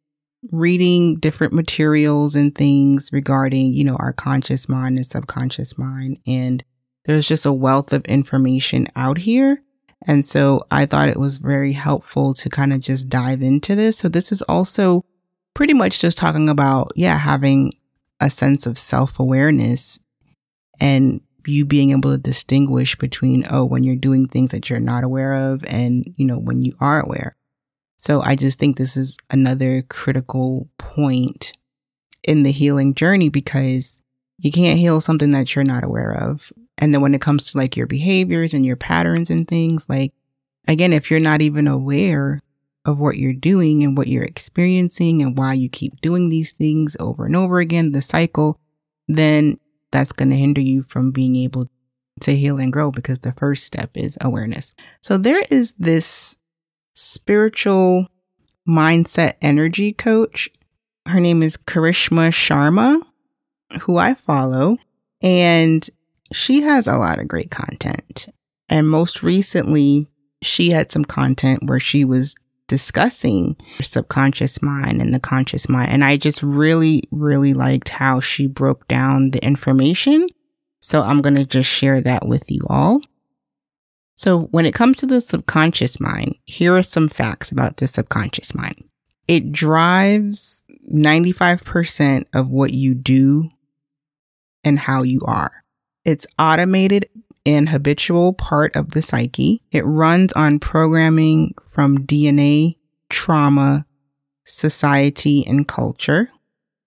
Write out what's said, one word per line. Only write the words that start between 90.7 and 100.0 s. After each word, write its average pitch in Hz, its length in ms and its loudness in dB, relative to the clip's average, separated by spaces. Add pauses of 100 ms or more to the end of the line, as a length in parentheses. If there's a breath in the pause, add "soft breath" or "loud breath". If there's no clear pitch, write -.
ninety-five 170 840 2
percent 143 680 0
of 131 180 0
what 135 220 0
you 131 220 0
do 135 540 2 (1120)
and 143 160 2
how 135 240 -2
you 127 220 0
are. - 400 -6 (380)
It's 156 240 0 (120)
automated 185 720 2 (340)
and 147 240 4
habitual 160 640 2
part - 420 -2
of 147 180 -4
the 156 100 0
psyche. 127 680 0
It - 140 0
runs 160 480 4